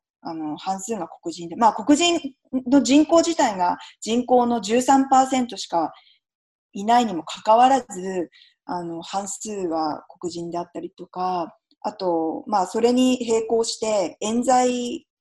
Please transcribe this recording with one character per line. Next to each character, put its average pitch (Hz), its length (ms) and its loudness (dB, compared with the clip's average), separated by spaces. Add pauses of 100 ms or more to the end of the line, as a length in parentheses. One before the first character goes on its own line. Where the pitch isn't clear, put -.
(280)
あ 170 60 -10
の、 156 240 -8
半 190 240 -6
数 220 160 -8
が 165 100 -8
黒 - 240 -12
人 170 160 -12
で、 165 80 -12
ま 226 140 4
あ、 208 40 -4
黒 277 220 2
人 339 240 2 (500)
の 269 140 6
人 277 220 6
口 330 140 4
自 320 160 0
体 226 220 0
が 180 200 0 (240)
人 240 240 -2
口 247 200 4
の 240 140 0
十 220 220 0
三 269 260 4
パ 262 140 6
ー 262 80 2
セ 269 100 0
ン 247 80 -2
ト 196 80 -10
し - 120 -10
か 165 260 -2 (800)
い 196 100 -8
な 233 160 4
い 240 60 2
に 202 80 -4
も 156 100 -6
か - 200 -12
か 220 120 6
わ 254 140 6
ら 269 120 2
ず、 185 480 -6 (360)
あ 175 180 -8
の、 165 180 -10
半 196 280 -8
数 - 220 -10
は 160 540 -4 (140)
黒 180 100 -6
人 170 220 -10
で 170 60 -6
あ 175 60 -6
っ 175 100 -14
た - 80 -12
り 175 100 -12
と - 160 -20
か、 185 480 -6 (260)
あ 208 120 -6
と、 165 540 -2
ま 208 140 2
あ、 180 60 -2
そ 220 140 -4
れ 233 100 4
に 254 340 2
並 226 220 0
行 226 160 2
し - 160 -6
て、 208 400 -2
冤 226 240 -2
罪 247 640 0 (140)